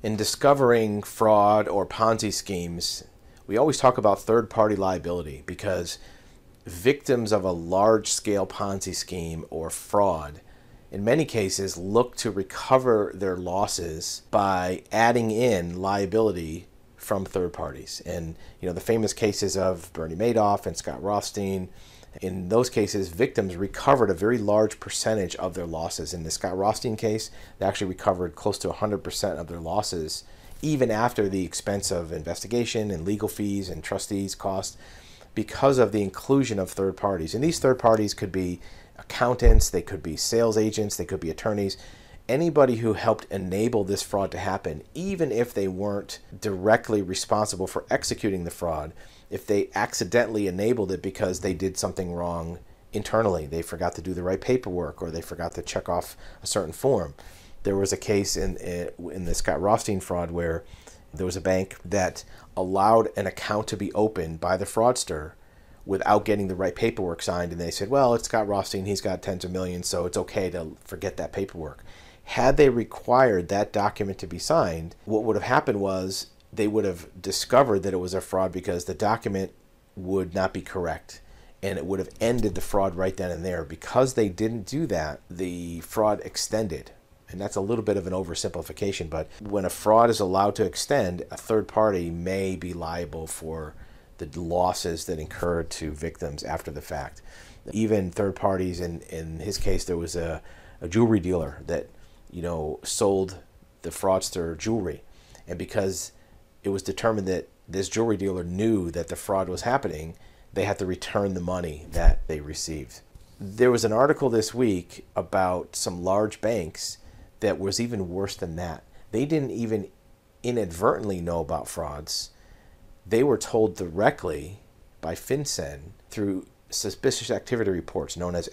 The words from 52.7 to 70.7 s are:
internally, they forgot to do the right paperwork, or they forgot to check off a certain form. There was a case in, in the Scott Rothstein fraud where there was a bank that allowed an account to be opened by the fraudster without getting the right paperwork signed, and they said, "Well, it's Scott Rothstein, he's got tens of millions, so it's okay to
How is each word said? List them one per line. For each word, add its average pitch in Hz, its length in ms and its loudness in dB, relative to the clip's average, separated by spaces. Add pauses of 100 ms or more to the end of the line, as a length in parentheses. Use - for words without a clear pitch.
internally, 104 540 0
they 82 160 -4
forgot 87 320 -4
to - 60 -10
do 90 120 -6
the 87 80 -4
right 92 180 0
paperwork, 90 600 -2
or 90 80 -6
they 82 120 -6
forgot 85 340 -8
to 87 80 -6
check - 260 -6
off 87 260 -2 (280)
a - 40 -8
certain 92 240 -2
form. 117 440 0 (480)
There 98 120 2
was 98 160 2
a 95 60 0
case 101 400 0
in, 92 200 -2
in 87 680 -8
the 85 80 0
Scott 80 260 0
Rothstein 104 400 2
fraud 87 300 -4
where 85 340 -2 (500)
there 87 120 -4
was 90 100 -2
a 95 60 -6
bank 92 420 0
that 92 400 0 (320)
allowed 98 640 6
an 101 80 -2
account 104 440 -2
to 107 80 -4
be 95 160 -4
opened 87 460 0
by 92 160 2
the 95 100 -2
fraudster 98 640 0 (540)
without 104 400 4
getting 104 220 2
the 92 80 -4
right 90 200 -2
paperwork 95 460 -2
signed, 90 300 -2
and 85 80 -8
they 85 120 -4
said, 101 180 -6
"Well, 131 240 6
it's 113 120 0
Scott 110 220 0
Rothstein, 98 380 -2
he's 101 160 -2
got 92 200 -2
tens 92 220 -4
of 92 80 -6
millions, 90 360 -4
so 87 180 0
it's 90 120 -2
okay 95 340 -2
to 82 340 -8